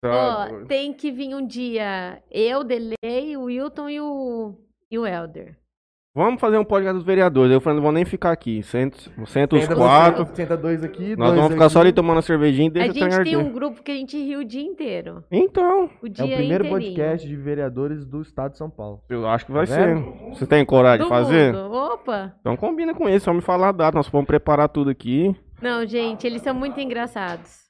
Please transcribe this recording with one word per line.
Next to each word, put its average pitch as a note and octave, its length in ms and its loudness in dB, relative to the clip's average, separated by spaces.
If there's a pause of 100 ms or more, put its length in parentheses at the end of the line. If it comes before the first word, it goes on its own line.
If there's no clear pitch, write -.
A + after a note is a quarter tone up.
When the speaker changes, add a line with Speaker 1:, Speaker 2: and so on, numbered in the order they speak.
Speaker 1:
Tá A#2+ 100 -2
Speaker 2:
Ó, A#3 380 0
Speaker 1:
doido. - 180 -14
Speaker 2:
tem C#4 260 -4
que D4 180 -8
vir C4 220 -10
um C4+ 120 -8
dia G#3+ 840 -8
eu, A#3+ 340 -2
Delei, A#3+ 720 -6
o C4+ 100 -10
Wilton C#4+ 440 -8
e D4 100 -8
o, B3+ 560 -8 (360)
e A3+ 80 -6
o A#3 80 -4
Helder. E3 500 -10 (580)
Speaker 1:
Vamos G#3+ 260 0
fazer A3 160 2
um G#3+ 80 2
podcast G3 300 0
dos F3+ 100 -6
vereadores. F3 480 4
Eu C3 80 6
falei, D3+ 140 2
não D3 80 0
vou D3+ 80 4
nem E3 120 2
ficar F3+ 280 -2
aqui. A2 320 -4
Senta, C3 340 -4 (300)
senta C#3 280 2
os D3 60 8
Speaker 3:
Senta D#3 140 0
você, - 0 -
Speaker 1:
quatro. E3 600 6
Speaker 3:
senta E3+ 220 -4
dois D#3+ 260 -2
aqui, F#3+ 320 -8
Speaker 1:
Nós A#2 140 2
Speaker 3:
dois F3 120 4
Speaker 1:
vamos D3+ 120 4
ficar D#3+ 160 8
só D#3 100 4
Speaker 3:
aqui. F3 100 8
Speaker 1:
ali F3 40 2
tomando E3+ 220 2
uma D#3+ 80 2
cervejinha D3+ 440 2
e D#3+ 40 0
deixa E3+ 160 0
Speaker 2:
A G3 40 -2
Speaker 1:
o - 20 -6
trem F3+ 180 0
Speaker 2:
gente F#3 120 2
tem E3+ 120 0
Speaker 1:
arder. D3 120 0
Speaker 2:
um B3+ 60 -6
grupo B3 300 -8
que C#4+ 80 -10
a C#4+ 40 -6
gente C4+ 220 -10
riu C#4+ 220 -6
o C#4+ 60 -8
dia B3 180 -10
inteiro. F3+ 680 -10
Speaker 1:
Então. F#4 560 2 (160)
Speaker 2:
O A#3 60 -12
Speaker 3:
É - 20 -10
o - 0 -
Speaker 2:
dia - 160 -6 (120)
Speaker 3:
primeiro E3 280 0
Speaker 2:
inteirinho. - 60 -4 (240)
Speaker 3:
podcast D#3 320 -4
de C#3+ 80 -10
vereadores C#3+ 680 -6
do C#3 200 -12
estado C#3 300 -10
de - 40 -20
São D#3 120 -12
Paulo. G#2 400 -16
Speaker 1:
Eu A#2 180 -4
acho A#2 180 0
que - 60 -14
Speaker 3:
Tá C#3 80 -2
Speaker 1:
vai F3 80 2
ser. E3 280 2
Speaker 3:
vendo? D3+ 160 -6 (180)
Speaker 1:
Você - 180 -6
tem D3 180 6
coragem B2+ 360 6
de - 40 0
Speaker 2:
Do - 40 -2
Speaker 1:
fazer? B2 440 4
Speaker 2:
mundo. F#3+ 180 -8
Opa! A#3+ 680 -6
Speaker 1:
Então A#2+ 180 -4
combina E4 380 -4
com D#4+ 120 -2
eles, G3 160 2
vamos F3 220 0
falar F#3 240 2
a - 20 0
data, D#3+ 260 2
nós C#3+ 120 0
vamos C#3+ 160 0
preparar D3 440 2
tudo C#3+ 200 0
aqui. C#3+ 460 0 (260)
Speaker 2:
Não, A#3 240 -4
gente, A3+ 400 -6
eles A#3 160 -6
são C4+ 140 -4
muito C4+ 240 -8
engraçados. A#3 920 -10